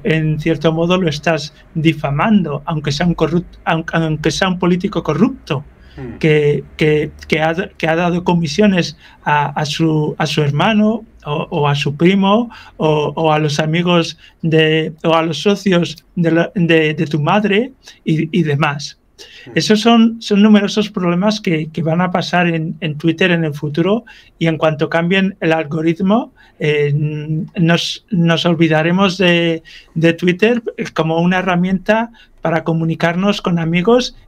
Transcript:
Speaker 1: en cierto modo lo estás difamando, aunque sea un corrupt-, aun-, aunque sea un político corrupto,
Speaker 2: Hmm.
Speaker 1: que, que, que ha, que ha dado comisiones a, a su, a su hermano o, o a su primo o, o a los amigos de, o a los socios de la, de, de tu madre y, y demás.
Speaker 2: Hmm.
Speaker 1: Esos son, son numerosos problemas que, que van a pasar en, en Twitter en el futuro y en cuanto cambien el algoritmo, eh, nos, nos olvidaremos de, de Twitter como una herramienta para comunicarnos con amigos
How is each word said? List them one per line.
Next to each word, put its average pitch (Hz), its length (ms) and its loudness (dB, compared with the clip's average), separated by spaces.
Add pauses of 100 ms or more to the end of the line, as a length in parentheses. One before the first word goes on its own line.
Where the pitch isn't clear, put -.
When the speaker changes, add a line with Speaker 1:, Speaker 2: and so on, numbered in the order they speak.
Speaker 1:
en 156 340 0
cierto 160 320 0
modo 175 300 0
lo 170 80 0
estás 151 460 -4 (200)
difamando, 160 920 0
aunque 147 260 -4
sea 175 140 0
un 170 100 0
corrupt-, 170 480 -2
aun-, 165 280 -2
aunque 160 380 0
sea 190 180 0
un 180 100 -2
político 180 440 0
corrupto, 160 640 -2 (320)
Speaker 2:
Hmm. 123 220 -14
Speaker 1:
que, 151 460 2 (120)
que, 151 360 0 (160)
que 156 120 -2
ha, 160 140 0
que 175 320 -6
ha 160 80 2
dado 175 300 0
comisiones 175 720 0 (260)
a, 147 240 0
a 151 180 -4
su, 156 540 -2
a 160 80 -2
su 151 160 0
hermano 214 640 0 (200)
o, 151 260 -6
o 151 180 0
a 143 80 0
su 143 200 -4
primo 196 540 2 (280)
o, 151 360 0
o 160 180 2
a 151 60 2
los 151 220 -2
amigos 170 580 0 (240)
de, 156 500 2 (120)
o 165 100 2
a 165 80 4
los 160 200 -4
socios 190 600 0 (120)
de 165 160 0
la, 165 240 2
de, 165 380 2
de 156 120 -4
tu 151 140 -4
madre 202 520 0 (320)
y, 160 320 0
y 175 60 2
demás. 143 560 -2 (480)
Speaker 2:
Hmm. 180 80 -20
Speaker 1:
Esos 214 280 2
son, 226 380 4
son 202 220 2
numerosos 208 480 4
problemas 180 500 0
que, 156 300 -2
que - 140 -6
van 175 160 0
a 180 100 0
pasar 175 380 0
en, 165 320 -4
en 151 180 -6
Twitter 170 320 0
en 170 140 0
el 147 100 -4
futuro 170 500 -2 (360)
y 165 80 0
en 156 100 0
cuanto 156 300 0
cambien 180 520 0
el 165 120 2
algoritmo, 165 800 -2 (260)
eh, 147 340 0 (600)
nos, 170 560 0
nos 165 360 0
olvidaremos 170 720 2
de, 170 460 2 (320)
de 165 180 4
Twitter 185 480 0 (320)
como 160 280 0
una 180 180 2
herramienta 190 720 0 (340)
para 160 180 -2
comunicarnos 165 760 0
con 175 180 0
amigos 180 580 0 (100)